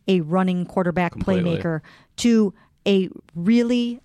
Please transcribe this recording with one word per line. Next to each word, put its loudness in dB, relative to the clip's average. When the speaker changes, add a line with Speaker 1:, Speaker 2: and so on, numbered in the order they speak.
Speaker 1:
a 2
running -2
quarterback -2
Speaker 2:
Completely. -2
Speaker 1:
playmaker -4
to 2
a 2
really 0